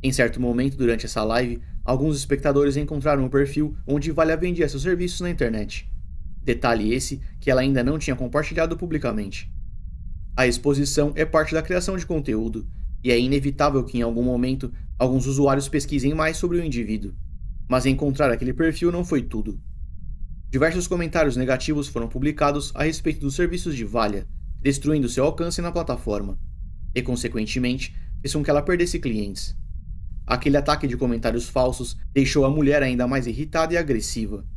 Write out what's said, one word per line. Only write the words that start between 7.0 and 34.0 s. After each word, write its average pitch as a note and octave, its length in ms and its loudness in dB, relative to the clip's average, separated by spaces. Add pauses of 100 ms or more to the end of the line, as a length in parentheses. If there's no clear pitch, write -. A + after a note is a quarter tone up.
que - 120 0
ela B2+ 100 6
ainda C3 240 4
não D3 140 2
tinha C#3+ 180 -2
compartilhado D#3 600 0
publicamente. B2 760 -4 (840)
A C3 100 6
exposição C#3+ 680 2
é D3 100 2
parte D#3 300 2
da D#3+ 80 2
criação F3+ 340 0
de F3 100 -6
conteúdo, A2+ 600 -2 (380)
e B2 80 4
é A#2+ 80 6
inevitável C#3 640 2
que B2 140 -4
em A#2 40 2
algum A#2 200 0
momento B2+ 500 0 (260)
alguns B2+ 280 4
usuários C#3 420 4
pesquisem C#3 460 0
mais D#3+ 220 0
sobre F3 220 0
o E3+ 60 0
indivíduo. A2 480 -4 (560)
Mas B2+ 180 4
encontrar C3+ 440 4
aquele B2 220 0
perfil D#3+ 380 2
não F3 140 -2
foi C#3+ 180 0
tudo. G#2+ 380 -4 (920)
Diversos E3 360 2
comentários D#3+ 500 2
negativos C3+ 520 0
foram A#2 200 -4
publicados D3 680 0
a - 80 -2
respeito D#3 380 0
dos C#3 140 -2
serviços E3+ 420 0
de A2+ 80 -4
Valia, G#2 420 0 (340)
destruindo C#3 480 2
seu C3 160 2
alcance E3+ 380 -2
na E3+ 100 -4
plataforma, A#2 680 -2 (560)
e, B2+ 80 2
consequentemente, B2 920 -2 (260)
fez C#3 140 -4
com D3+ 80 0
que D3+ 80 0
ela D3 120 4
perdesse F3 360 0
clientes. G#2 580 -2 (680)
Aquele C#3 300 2
ataque D3 300 2
de B2 100 -2
comentários A#2 520 0
falsos B2+ 480 0 (160)
deixou C#3 320 4
a C3+ 60 6
mulher D3 320 4
ainda B2 260 2
mais C3 180 0
irritada D#3 480 0
e - 20 2
agressiva. A#2 680 -2 (100)